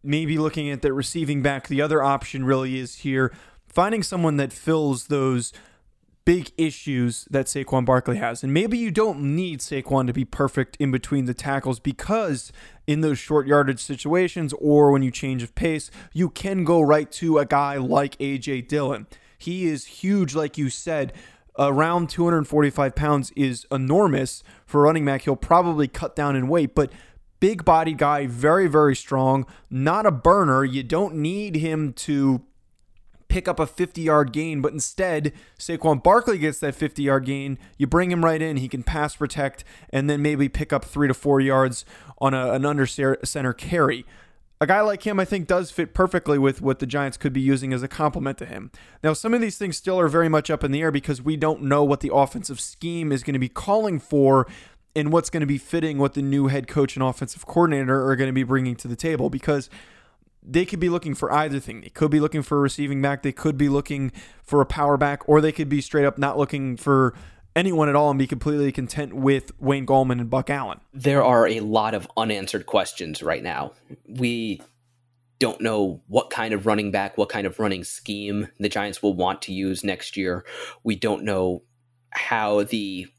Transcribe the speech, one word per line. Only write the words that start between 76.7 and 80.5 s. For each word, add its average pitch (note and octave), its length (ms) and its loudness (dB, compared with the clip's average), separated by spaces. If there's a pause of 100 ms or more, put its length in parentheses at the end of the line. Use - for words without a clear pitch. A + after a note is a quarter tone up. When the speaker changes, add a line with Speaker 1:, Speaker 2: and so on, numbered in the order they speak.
Speaker 2:
back, G2 280 -2
what G#2 100 0
kind G2+ 180 -4
of F#2 140 -6
running F#2+ 240 -2
scheme G2+ 640 -8 (100)
the G2+ 120 -2
Giants G#2 320 -6
will G#2 100 2
want F2+ 300 -2
to G2 100 -10
use F#2+ 320 -4
next F#2+ 320 -6
year. F#2 300 -4 (360)